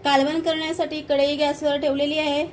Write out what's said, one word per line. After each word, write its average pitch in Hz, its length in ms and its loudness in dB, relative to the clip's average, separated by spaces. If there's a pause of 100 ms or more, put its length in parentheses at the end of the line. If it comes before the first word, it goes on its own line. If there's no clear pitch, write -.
कालवण 285 360 4
करण्यासाठी 320 600 -2
कढई 285 360 0
गॅसवर 294 400 0
ठेवलेली 285 420 0
आहे 302 340 -2